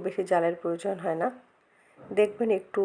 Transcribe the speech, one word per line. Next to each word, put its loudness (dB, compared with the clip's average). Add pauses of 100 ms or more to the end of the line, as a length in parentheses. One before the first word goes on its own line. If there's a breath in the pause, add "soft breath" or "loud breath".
বেশি -4
জালের 4
প্রয়োজন -2
হয় -2
না। 2 (920 soft breath)
দেখবেন, 2 (100)
একটু -2